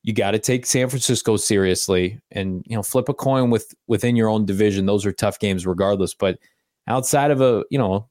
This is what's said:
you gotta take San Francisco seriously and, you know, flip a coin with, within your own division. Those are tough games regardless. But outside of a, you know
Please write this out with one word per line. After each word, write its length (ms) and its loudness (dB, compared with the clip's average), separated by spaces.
you 100 -4
gotta 260 0
take 280 -2
San 220 0
Francisco 480 0
seriously 800 0
and, 340 -6
you 80 -6
know, 80 -4
flip 260 -2
a 60 -2
coin 360 0
with, 240 -2
within 300 0
your 120 4
own 180 2
division. 400 2
Those 200 0
are 60 0
tough 260 -2
games 280 -2
regardless. 480 0
But 240 -2
outside 440 0
of 100 2
a, 300 4
you 80 -2
know 320 0